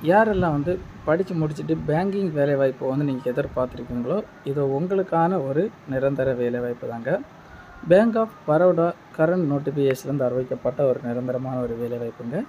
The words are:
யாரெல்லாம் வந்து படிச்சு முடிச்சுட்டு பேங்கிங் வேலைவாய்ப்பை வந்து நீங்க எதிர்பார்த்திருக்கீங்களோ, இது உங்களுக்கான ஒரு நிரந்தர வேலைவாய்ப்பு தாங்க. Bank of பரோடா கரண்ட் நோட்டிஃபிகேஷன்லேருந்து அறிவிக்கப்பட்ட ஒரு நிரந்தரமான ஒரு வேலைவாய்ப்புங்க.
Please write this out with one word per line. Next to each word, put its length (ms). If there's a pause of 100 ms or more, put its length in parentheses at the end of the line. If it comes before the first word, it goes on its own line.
(120)
யாரெல்லாம் 440
வந்து 160 (360)
படிச்சு 340
முடிச்சுட்டு 340 (140)
பேங்கிங் 480
வேலைவாய்ப்பை 520
வந்து 200
நீங்க 220
எதிர்பார்த்திருக்கீங்களோ, 840 (320)
இது 120 (160)
உங்களுக்கான 720
ஒரு 220 (220)
நிரந்தர 480
வேலைவாய்ப்பு 520
தாங்க. 180 (800)
Bank 320
of 60 (180)
பரோடா 400 (300)
கரண்ட் 340
நோட்டிஃபிகேஷன்லேருந்து 760
அறிவிக்கப்பட்ட 520 (100)
ஒரு 140
நிரந்தரமான 520 (100)
ஒரு 180
வேலைவாய்ப்புங்க. 640